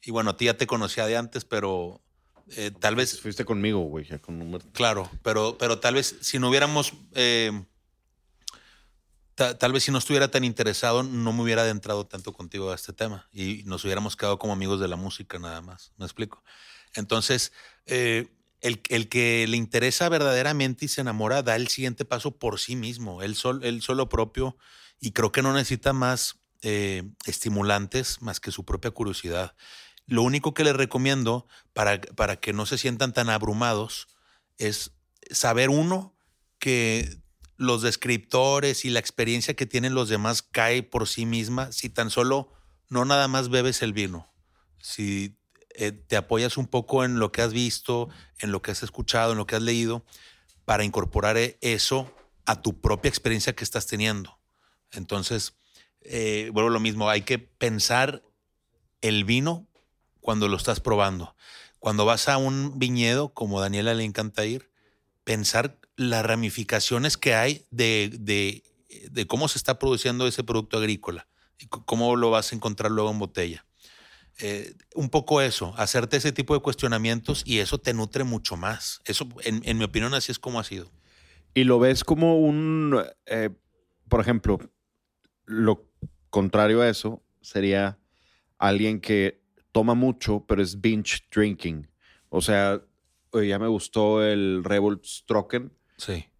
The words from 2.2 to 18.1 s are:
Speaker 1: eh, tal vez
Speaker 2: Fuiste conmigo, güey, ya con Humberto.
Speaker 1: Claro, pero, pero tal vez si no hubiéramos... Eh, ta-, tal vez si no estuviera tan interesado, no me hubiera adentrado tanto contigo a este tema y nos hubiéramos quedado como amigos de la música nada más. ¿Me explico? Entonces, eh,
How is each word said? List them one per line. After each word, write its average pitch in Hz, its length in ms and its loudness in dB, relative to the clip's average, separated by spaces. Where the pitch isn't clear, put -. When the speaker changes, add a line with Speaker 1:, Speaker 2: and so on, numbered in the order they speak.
Speaker 1:
eh, 104 140 -6
tal 104 260 0
vez 123 240 -2
Speaker 2:
Fuiste 107 240 -6
conmigo, 104 360 0
güey, 76 260 -6
ya 76 120 -12
con 85 220 -12
Humberto. 85 320 -12
Speaker 1:
Claro, 104 360 0
pero, 110 360 0
pero 117 200 0
tal 120 160 2
vez 131 280 0
si - 160 -4
no 127 100 0
hubiéramos... 143 440 2
Eh, 117 380 2
ta-, 123 240 0
tal 123 140 4
vez 135 120 0
si 143 80 0
no 135 60 2
estuviera 139 320 2
tan 131 140 2
interesado, 117 580 0
no 120 300 -2
me 117 100 0
hubiera 113 200 2
adentrado 104 440 -2
tanto 90 260 -14
contigo 95 380 -8
a 92 40 -4
este - 180 -14
tema 107 400 -8
y 101 320 -6
nos 92 200 -8
hubiéramos 101 320 -4
quedado 101 220 -2
como 104 140 -4
amigos 95 280 -2
de 95 80 -2
la 87 80 -4
música 90 420 -10
nada 82 240 -12
más. 92 340 -20
¿Me 98 80 -12
explico? - 380 -10
Entonces, 113 580 0
eh, 120 420 0